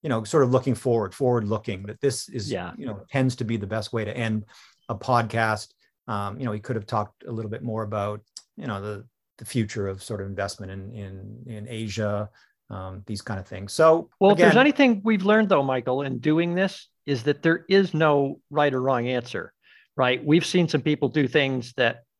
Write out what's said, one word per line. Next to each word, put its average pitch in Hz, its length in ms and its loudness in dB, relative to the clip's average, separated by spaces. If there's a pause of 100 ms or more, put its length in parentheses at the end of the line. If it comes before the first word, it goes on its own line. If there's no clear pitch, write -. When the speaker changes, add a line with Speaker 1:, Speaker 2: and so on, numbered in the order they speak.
Speaker 1:
you 160 60 -6
know, 113 160 0
sort 143 200 4
of 123 80 2
looking 127 220 2
forward, 110 400 -2
forward 123 300 2
looking, 104 420 -4
that 110 140 -12
this 131 280 -2
is, 110 220 -8
Speaker 2:
Yeah. 90 280 -6
Speaker 1:
you - 80 -10
know, 101 140 -10 (100)
tends 131 260 2
to 123 80 -4
be 113 120 -2
the 101 100 -4
best 107 260 -6
way 110 120 -2
to 101 120 -8
end 110 280 -2 (440)
a 120 60 -4
podcast. 113 720 0 (400)
Um, 101 300 -6
you 135 60 -8
know, 113 80 -4
he 104 80 -6
could 110 160 -6
have 104 100 -8
talked - 380 -6
a - 80 -10
little 110 180 -8
bit 110 120 -10
more 110 200 -6
about, 104 380 -6 (360)
you 170 100 -10
know, 101 140 -6
the, 104 260 -10 (320)
the 110 60 -18
future 107 440 -4
of 98 140 -10
sort 101 180 -8
of 98 80 -8
investment 98 440 -8
in, 98 220 -12
in, 101 520 -14
in 107 220 -12
Asia, 107 600 -4 (420)
um, 95 360 -12
these 104 160 -8
kind 98 180 -8
of 92 60 -14
things. 95 260 -12
So 160 380 4 (100)
Speaker 2:
Well, 196 120 8
if 190 60 4
there's 180 140 8
Speaker 1:
again 233 80 8
Speaker 2:
anything 269 440 4
we've 214 200 0
learned 214 240 4
though, 156 140 4
Michael, 131 400 0
in 135 160 -4
doing 160 360 2
this, 190 340 -2 (180)
is 131 180 0
that 143 180 0
there 165 260 2
is 190 260 4
no 147 460 2 (100)
right 147 220 2
or 131 80 -2
wrong 127 280 0
answer, 120 440 -4 (440)
right? 127 280 2
We've 160 220 4
seen 175 220 2
some 147 140 0
people 147 260 0
do 135 200 2
things 131 480 0
that 120 280 0 (160)